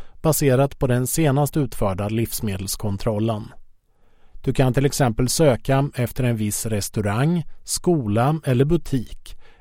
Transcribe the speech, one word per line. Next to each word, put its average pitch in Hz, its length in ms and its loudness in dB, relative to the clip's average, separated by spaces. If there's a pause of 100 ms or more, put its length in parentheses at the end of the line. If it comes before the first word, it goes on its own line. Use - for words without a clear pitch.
(220)
baserat 139 560 2
på - 80 0
den 123 200 2
senast 143 500 2
utförda 104 520 -2
livsmedelskontrollen. 107 1400 -2 (1000)
Du 135 80 0
kan 131 220 4
till 139 120 2
exempel 123 420 2
söka 135 640 2
efter 127 300 -2
en 120 120 0
viss 107 300 -4
restaurang, 113 760 0 (200)
skola 135 800 0
eller 127 200 2
butik - 720 -2 (240)